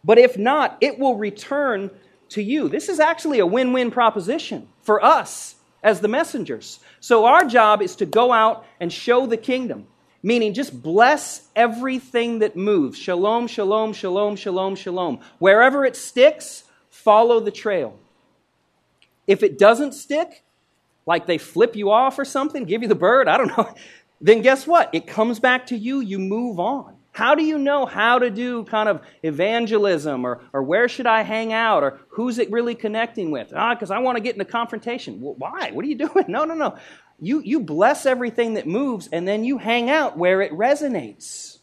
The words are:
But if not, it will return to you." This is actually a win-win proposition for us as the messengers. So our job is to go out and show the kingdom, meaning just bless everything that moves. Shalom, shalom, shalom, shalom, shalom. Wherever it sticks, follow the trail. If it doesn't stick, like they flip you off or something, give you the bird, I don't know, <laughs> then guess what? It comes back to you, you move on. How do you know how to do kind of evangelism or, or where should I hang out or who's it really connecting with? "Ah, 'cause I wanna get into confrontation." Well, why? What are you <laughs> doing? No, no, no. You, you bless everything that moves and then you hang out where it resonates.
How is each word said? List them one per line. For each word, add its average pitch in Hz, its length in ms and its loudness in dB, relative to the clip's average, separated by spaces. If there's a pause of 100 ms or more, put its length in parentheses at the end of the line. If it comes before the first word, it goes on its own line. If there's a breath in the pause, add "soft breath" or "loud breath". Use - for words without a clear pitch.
But 214 140 8
if 247 200 6
not, 254 420 0
it 247 180 0
will 262 180 0
return 208 720 -4 (400 soft breath)
to 214 120 -6
you." 233 260 -2
This 226 200 -6
is 349 100 -4
actually 311 400 0
a 190 80 4
win-win 247 440 0
proposition 214 760 -2 (120)
for 208 240 0
us - 520 0 (260)
as 190 180 2
the 208 80 0
messengers. 214 720 -6 (200 soft breath)
So 226 240 4
our 311 200 6
job 214 380 4
is 180 140 -6
to 190 100 -2
go 233 260 2
out 220 320 2 (160 loud breath)
and 175 120 -6
show 247 340 0
the 226 100 -2
kingdom, 226 500 -6 (360)
meaning 214 320 0
just 156 280 -8
bless 208 720 0
everything 233 840 -2
that 214 180 -2
moves. 185 420 -2
Shalom, 208 500 -2
shalom, 214 440 -2
shalom, 202 440 -4
shalom, 190 400 -4
shalom. 180 420 -6 (200 loud breath)
Wherever 240 460 6
it 254 120 -2
sticks, - 680 0 (240 soft breath)
follow 226 520 4
the 208 100 -4
trail. 156 480 -6 (1300)
If 202 160 2
it 165 160 0
doesn't 233 340 6
stick, - 500 -6 (640)
like 170 200 0
they 170 120 0
flip 226 360 0
you 202 160 -2
off 262 280 4
or 277 60 -2
something, 277 400 -4
give 208 180 -2
you 214 60 -4
the 185 60 4
bird, 226 320 4
I 165 100 4
don't 233 200 0
know, - 180 0 (220 loud breath)
<laughs> - 240 -20
then 214 220 6
guess 269 240 2
what? 339 260 2
It 165 140 -4
comes 220 340 -2
back 254 260 0
to 247 100 -6
you, 254 240 -4
you 196 180 -6
move 202 420 -6
on. 233 340 -6 (180)
How - 220 2
do 311 100 0
you 311 140 -2
know 277 260 0
how 226 340 0
to 240 120 0
do 233 340 -6
kind 214 240 -2
of 175 140 -2 (200 soft breath)
evangelism 180 1000 0
or, 123 160 -6 (120 loud breath)
or 139 100 -2
where 190 260 0
should 240 180 -4
I 220 160 2
hang 220 300 -4
out 220 300 2
or 139 260 -4
who's 233 300 -6
it 233 120 -2
really 233 240 -2
connecting 226 560 -6
with? 123 240 -6
"Ah, 226 200 0
'cause 220 160 -10
I 196 80 -2
wanna 247 220 -2
get 233 140 -6
into 196 120 -8
confrontation." 233 760 -8
Well, 139 160 -12
why? 226 360 -10
What 170 120 -8
are 285 40 -6
you 302 60 -4
<laughs> 285 140 -4
doing? 381 200 2
No, 269 160 -2
no, 320 100 -6
no. 302 220 -4 (440 loud breath)
You, 247 200 -4
you 269 200 -2
bless 202 460 0
everything 240 480 -2
that 202 120 -6
moves 220 460 -4
and 175 160 -4
then 208 160 -2
you 262 140 -2
hang 233 320 -2
out 294 260 0
where 180 240 2
it 190 120 -2
resonates. 220 1120 -4